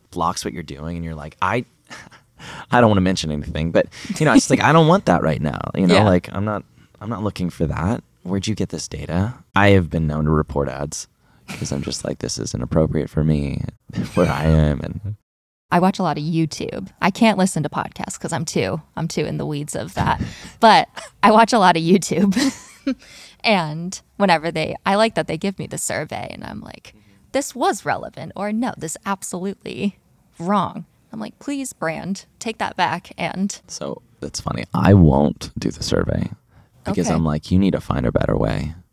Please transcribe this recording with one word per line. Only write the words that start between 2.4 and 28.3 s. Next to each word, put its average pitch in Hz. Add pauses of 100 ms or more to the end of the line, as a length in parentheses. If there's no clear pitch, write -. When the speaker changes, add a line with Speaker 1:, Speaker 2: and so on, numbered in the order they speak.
Speaker 1:
I 123
don't 113
wanna 98
mention 90
anything, 78
but, 98 (320)
you 156
know, 135
it's -
like, 127
I 127
don't 160
want 165
that 85
right 76
now, 71 (160)
you 92
know? -
Speaker 2:
Yeah. 107
Speaker 1:
Like, 90
I'm 101
not, 104 (380)
I'm 104
not 104
looking 92
for -
that. 92 (200)
Where'd 95
you 107
get 95
this 78
data? 90 (200)
I 101
have 90
been 80
known 76
to 78
report 73
ads 71 (400)
'cause -
I'm 69
just -
like, -
"This -
is -
inappropriate 76
for 78
me 73 (320)
<laughs> -
where 87
I 76
am," 78
and - (540)
Speaker 2:
I 170
watch 185
a 190
lot 156
of 147
YouTube. 160 (120)
I 185
can't 220
listen 185
to 147
podcasts -
'cause 160
I'm 165
too, 151 (140)
I'm 160
too 156
in 151
the 147
weeds 147
of -
that. - (220)
Speaker 1:
<laughs> -
Speaker 2:
But 208 (340)
I 202
watch 220
a 226
lot 180
of 160
YouTube. 185 (500)
<laughs> 262 (480)
And 170 (180)
whenever 170
they, 156 (120)
I 196
like 220
that 160
they 160
give 196
me -
the -
survey -
and 50
I'm -
like, -
Speaker 1:
Mm-hmm. - (340)
Speaker 2:
"This 277
was 330
relevant," -